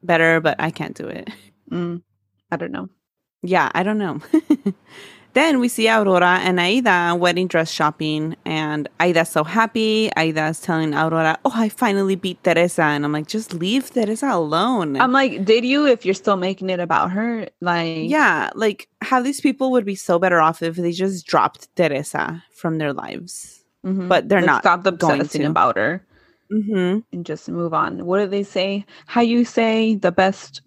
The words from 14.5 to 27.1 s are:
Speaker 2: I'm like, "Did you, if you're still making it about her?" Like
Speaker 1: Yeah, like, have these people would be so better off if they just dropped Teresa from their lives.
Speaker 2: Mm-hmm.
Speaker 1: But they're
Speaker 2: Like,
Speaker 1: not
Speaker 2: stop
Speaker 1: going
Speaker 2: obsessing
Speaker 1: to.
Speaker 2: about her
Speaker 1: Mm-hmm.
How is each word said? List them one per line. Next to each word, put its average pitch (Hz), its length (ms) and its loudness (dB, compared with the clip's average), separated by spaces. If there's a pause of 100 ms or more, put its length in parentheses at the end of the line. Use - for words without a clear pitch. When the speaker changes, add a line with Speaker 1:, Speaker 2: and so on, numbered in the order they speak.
Speaker 2:
I'm 247 140 2
like, 262 320 0
"Did 226 180 4
you, 277 240 2
if 247 160 2
you're 190 160 -2
still 202 160 0
making 185 340 -4
it 180 120 -2
about 175 300 0
her?" 220 360 -4 (140)
Like 165 500 -2
Speaker 1:
Yeah, 214 440 2
like, 214 340 -4 (120)
have 247 220 0
these 269 160 -4
people 262 320 0
would 247 140 2
be 196 100 -4
so 175 240 0
better 175 220 4
off 160 200 2
if 165 140 -4
they 175 160 -2
just 185 340 -4
dropped - 520 0
Teresa 156 720 -2
from 165 260 -4
their 151 140 -2
lives. - 720 -12 (220)
Speaker 2:
Mm-hmm. 185 240 -4
Speaker 1:
But 180 180 2
they're 190 140 4
Speaker 2:
Like, 180 60 4
Speaker 1:
not 143 160 2
Speaker 2:
stop 175 200 2
Speaker 1:
going 165 380 2
Speaker 2:
obsessing 147 220 -2
Speaker 1:
to. 147 40 0
Speaker 2:
about 151 300 2
her 139 260 -2 (480)
Speaker 1:
Mm-hmm. 202 480 0 (140)